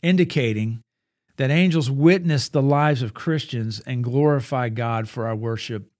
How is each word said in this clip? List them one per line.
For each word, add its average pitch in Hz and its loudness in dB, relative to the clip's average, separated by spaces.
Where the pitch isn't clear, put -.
indicating 120 0
that 135 0
angels 160 2
witness 156 4
the 147 0
lives 143 2
of 110 -6
Christians 117 -4
and 123 -6
glorify 131 0
God 113 -4
for 113 -8
our 113 -4
worship 113 -8